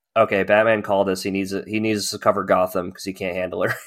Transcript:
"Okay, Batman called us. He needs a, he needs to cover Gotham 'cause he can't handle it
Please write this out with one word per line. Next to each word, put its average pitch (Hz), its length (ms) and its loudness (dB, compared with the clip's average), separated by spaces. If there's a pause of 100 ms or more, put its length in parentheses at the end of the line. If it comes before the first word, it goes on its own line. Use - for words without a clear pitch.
(160)
"Okay, 107 280 4
Batman 107 380 4
called 98 260 0
us. 92 140 -2
He 101 80 -4
needs 95 220 -4
a, 98 140 -4
he 107 140 -4
needs 107 300 -2
to 104 80 -8
cover 101 260 2
Gotham 92 480 0
'cause - 120 -18
he 95 80 -6
can't 92 240 -6
handle 92 280 -4
it 113 80 0 (140)